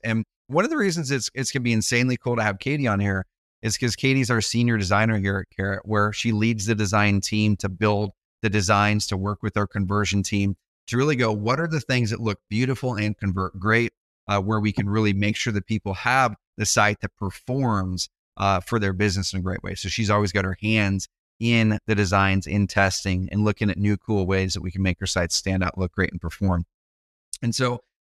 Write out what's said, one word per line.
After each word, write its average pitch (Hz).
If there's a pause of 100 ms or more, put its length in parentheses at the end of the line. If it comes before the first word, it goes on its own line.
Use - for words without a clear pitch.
And 113 (240)
one 160
of 247
the 330
reasons 170
it's, 131
it's -
gonna 135
be 120
insanely 120
cool 120
to 113
have 101
Katie 139
on 101
here 98 (380)
is 113
'cause 120
Katie's 135
our 117
senior 117
designer 107
here 98
at -
Carrot, 98
where 104
she 117
leads 107
the 113
design 104
team 107
to 101
build 104 (320)
the 110
designs, 104
to 101
work 98
with 107
our 104
conversion 101
team, 98 (320)
to 117
really 143
go, 120
what 110
are 170
the 160
things 123
that 110
look 110 (100)
beautiful 123
and 104
convert 95
great, 110 (340)
uh, 101
where 107
we 107
can 101
really 104
make 104
sure -
that 101
people 101
have 123 (220)
the 110
site 104
that -
performs, 101 (280)
uh, 98
for 113
their 98
business 98
in 95
a 90
great 92
way. 95
So -
she's 104
always 104
got 98
her 95
hands 104 (300)
in 113
the 110
designs, 98
in 101
testing, 92
and 104
looking 104
at 90
new 101
cool 98
ways 95
that 107
we 95
can 95
make 92
her 95
site 87
stand 95
out, 90
look 92
great, 95
and 85
perform. 87 (800)
And 117
so, 123 (300)